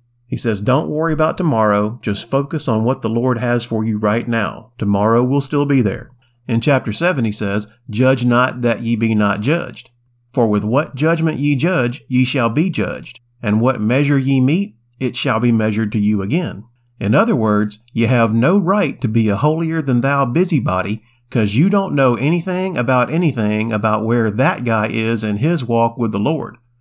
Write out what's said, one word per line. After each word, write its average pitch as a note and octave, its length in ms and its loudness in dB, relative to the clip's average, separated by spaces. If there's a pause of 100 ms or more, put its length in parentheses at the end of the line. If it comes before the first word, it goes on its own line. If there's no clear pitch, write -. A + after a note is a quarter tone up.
(260)
He G#2 100 -6
says, G#2 260 0
"Don't C3+ 260 0
worry D#3 240 -2
about D#3 240 0
tomorrow. A2 640 0
Just G2+ 260 -2
focus C3+ 380 -2
on A2 160 0
what B2+ 200 -2
the A2 80 -4
Lord A#2 280 0
has A#2+ 260 0
for A2 200 -2
you A2 140 -2
right G#2+ 280 0
now. G#2+ 520 -4
Tomorrow G#2 440 2
will C3+ 200 2
still D3 240 0
be C#3 160 2
there." F#2+ 280 -4 (380)
In A#2 120 0
chapter C3 300 0
seven, D#3 340 0
he A2 60 0
says, G#2 380 -2 (200)
"Judge B2 360 2
not B2 380 0
that A#2 200 0
ye A#2 140 0
be A2+ 180 0
not G#2 280 0
judged. - 480 -4 (420)
For A#2 160 2
with G#2 160 0
what B2+ 320 -2
judgment D#3 420 0
ye D3 160 0
judge, C3 540 -2
ye B2+ 160 2
shall B2 260 0
be D#3 180 0
judged. F2+ 520 -6 (220)
And G#2+ 180 0
what A#2+ 200 0
measure C#3 380 2
ye C3+ 220 2
mete, E3+ 340 0 (240)
it B2+ 160 -4
shall A#2 240 0
be A#2+ 140 2
measured A2 400 0
to G#2+ 80 0
you G#2 200 2
again." A2 440 -4 (340)
In G#2 160 0
other G3+ 220 2
words, G#2+ 440 0 (120)
you A2+ 160 0
have A#2 260 2
no C#3+ 240 4
right F#3 440 0
to A2 60 0
be A2 200 2
a G2+ 80 0
holier-than-thou C#3 880 0
busybody, A2+ 760 0 (280)
'cause G#2+ 260 0
you E3+ 120 4
don't G3 260 0
know C3+ 200 4
anything F3+ 600 -2
about B2 360 0
anything A2+ 600 0
about G#2+ 320 -2
where A2+ 260 2
that B2 340 0
guy A2 220 0
is A2+ 360 -2
in G#2+ 140 -2
his D3 280 0
walk A#2 340 0
with A#2 120 0
the G#2+ 80 -4
Lord, C3+ 380 -2 (240)